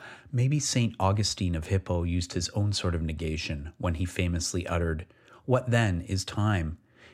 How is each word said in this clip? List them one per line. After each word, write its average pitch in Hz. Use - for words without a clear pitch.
Maybe 131
Saint 117
Augustine 95
of 80
Hippo 90
used 87
his 85
own 104
sort 90
of 82
negation 80
when 87
he 90
famously 87
uttered, 82
"What 123
then 107
is 95
time? 92